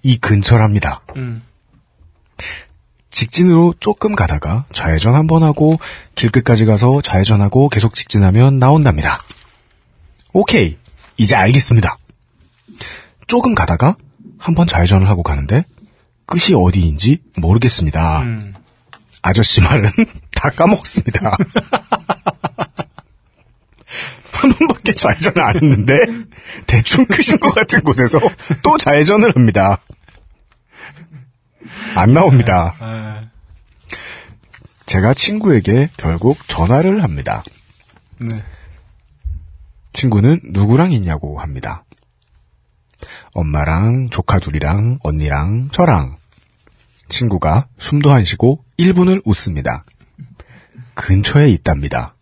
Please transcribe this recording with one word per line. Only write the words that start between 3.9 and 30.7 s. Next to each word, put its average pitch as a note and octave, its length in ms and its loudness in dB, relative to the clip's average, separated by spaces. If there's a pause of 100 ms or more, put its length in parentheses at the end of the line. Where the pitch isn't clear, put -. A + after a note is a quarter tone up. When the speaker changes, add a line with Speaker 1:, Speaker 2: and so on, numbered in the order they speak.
Speaker 1:
가다가 D#2 580 -2
좌회전 D#2+ 400 0
한번 D#3+ 300 2
하고 D#3 340 2 (380)
길 A2 160 0
끝까지 A#2 340 2
가서 A#2+ 360 2
좌회전하고 G2+ 680 2
계속 A2 240 0
직진하면 A2 640 2
나온답니다. B2+ 640 2 (1120)
"오케이, B2 440 0 (400)
이제 A2+ 180 2
알겠습니다." A2 640 2 (1300)
조금 A#3 260 0
가다가 F#2+ 420 0 (440)
한번 E3+ 260 0
좌회전을 F#2+ 440 2
하고 F#2 140 0
가는데 D2+ 420 -2 (600)
끝이 F3 300 0
어디인지 F2+ 640 2 (180)
모르겠습니다. C#3 840 0
Speaker 2:
음. A2 320 -8 (680)
Speaker 1:
아저씨 G2 400 0
말은 G2+ 220 2 (280)
<laughs> - 220 -20
다 - 160 -4
까먹었습니다. E3+ 880 -2
<laughs> G3 80 -2 (2750)
한 C4+ 220 0
번밖에 - 420 -2
좌회전을 - 460 -2
안 A2 160 0
했는데 B2+ 360 2 (720)
대충 - 400 2
크신 - 340 0
것 - 140 0
같은 G#3+ 280 0
곳에서 C3 380 2 (440)
또 - 140 2
좌회전을 E3 580 2
합니다. G2+ 440 2 (2250)